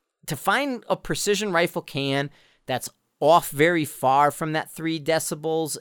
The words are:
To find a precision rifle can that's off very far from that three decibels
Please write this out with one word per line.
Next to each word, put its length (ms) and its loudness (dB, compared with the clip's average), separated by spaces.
To 100 -6
find 500 -2
a 100 0
precision 540 -2
rifle 300 0
can 480 -4
that's 240 -6
off 280 6
very 380 2
far 440 4
from 220 -6
that 180 -4
three 300 -6
decibels 800 -2